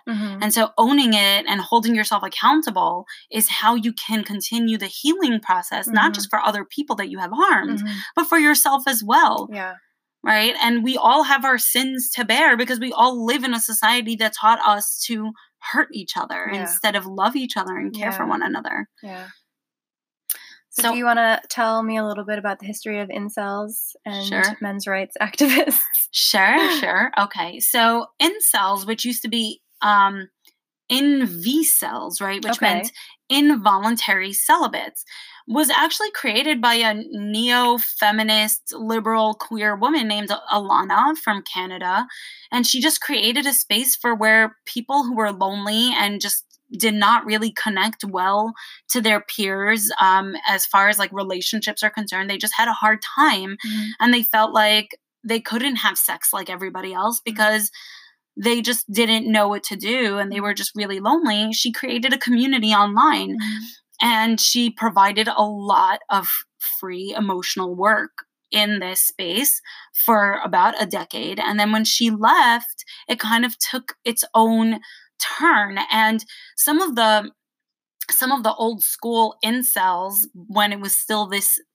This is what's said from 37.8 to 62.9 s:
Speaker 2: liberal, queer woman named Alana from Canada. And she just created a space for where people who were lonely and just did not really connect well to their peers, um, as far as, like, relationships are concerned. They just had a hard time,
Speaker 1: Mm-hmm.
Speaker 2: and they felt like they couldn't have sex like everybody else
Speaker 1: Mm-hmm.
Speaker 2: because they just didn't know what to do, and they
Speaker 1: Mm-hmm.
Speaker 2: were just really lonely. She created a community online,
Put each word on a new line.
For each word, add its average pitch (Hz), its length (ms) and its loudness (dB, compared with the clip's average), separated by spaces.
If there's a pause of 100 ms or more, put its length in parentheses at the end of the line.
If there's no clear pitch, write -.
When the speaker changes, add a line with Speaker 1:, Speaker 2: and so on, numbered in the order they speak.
Speaker 2:
liberal, 220 640 0
queer 208 400 -4
woman 247 320 0
named 208 220 -4 (220)
Alana 202 640 2
from 208 240 -4
Canada. 185 640 -4 (440)
And 240 160 2
she 254 140 0
just 311 200 0
created 247 440 0
a 277 80 0
space 233 420 0
for 240 200 -2
where 220 500 4
people 269 380 -2
who 240 120 -4
were 214 160 0
lonely 202 640 0
and 202 260 0
just - 220 -4 (280)
did 220 220 0
not 214 320 4
really 214 260 -2
connect 214 520 -2
well 202 500 0 (360)
to 247 120 -2
their 208 200 2
peers, 202 680 -2 (120)
um, 190 340 4 (120)
as 196 180 2
far 196 240 4
as, 208 100 2
like, 190 140 -2
relationships 196 680 -4
are 214 60 0
concerned. 196 400 -6
They 196 80 -4
just - 180 -4
had 233 120 2
a 220 60 0
hard 214 280 0
time, 202 640 0
Speaker 1:
Mm-hmm. 214 240 -4 (100)
Speaker 2:
and 240 140 4
they 240 100 2
felt 220 300 2
like 214 440 2 (260)
they 226 160 -2
couldn't 233 380 -2
have 208 200 0
sex - 360 -2
like 196 160 -8
everybody 185 440 -8
else 208 260 -2
Speaker 1:
Mm-hmm. 233 120 -8
Speaker 2:
because 214 400 0 (640)
they 233 240 0
just 233 300 -4
didn't 220 400 0
know 208 160 4
what 202 160 -4
to 202 120 -8
do, 208 420 -2
and 196 140 -4
they 202 60 -8
Speaker 1:
Mm-hmm. 202 60 -4
Speaker 2:
were 208 100 -2
just - 220 -6
really 196 240 -6
lonely. 220 540 0
She 233 180 -2
created 247 420 -2
a 277 40 2
community 247 560 2
online, 202 640 2